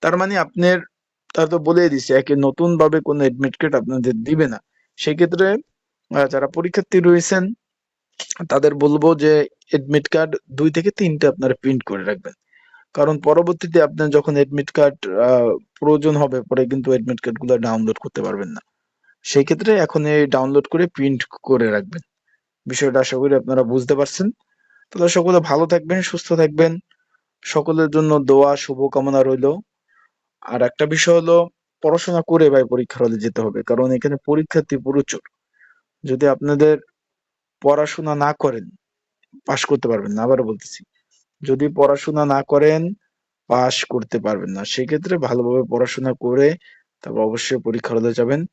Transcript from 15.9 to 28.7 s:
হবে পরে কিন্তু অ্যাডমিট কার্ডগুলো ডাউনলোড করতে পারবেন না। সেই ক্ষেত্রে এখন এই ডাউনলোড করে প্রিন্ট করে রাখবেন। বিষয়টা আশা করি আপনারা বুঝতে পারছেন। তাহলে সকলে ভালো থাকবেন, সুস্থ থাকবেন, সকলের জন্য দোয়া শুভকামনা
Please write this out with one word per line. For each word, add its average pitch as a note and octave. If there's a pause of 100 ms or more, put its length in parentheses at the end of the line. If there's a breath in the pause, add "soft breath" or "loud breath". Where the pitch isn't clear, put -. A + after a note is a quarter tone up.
হবে C#3
পরে B2+
কিন্তু C3
অ্যাডমিট B2
কার্ডগুলো B2
ডাউনলোড A2+
করতে -
পারবেন G2+
না। - (640)
সেই C#3+
ক্ষেত্রে E3
এখন E3
এই D3+
ডাউনলোড C#3
করে E3
প্রিন্ট C3+ (220)
করে A#2
রাখবেন। G#2 (640)
বিষয়টা C3
আশা C3
করি C#3
আপনারা C3
বুঝতে B2+
পারছেন। C#3+ (640)
তাহলে F3
সকলে F3+
ভালো D#3
থাকবেন, E3+
সুস্থ -
থাকবেন, D#3+ (680)
সকলের D#3+
জন্য D#3 (180)
দোয়া C#3
শুভকামনা C3+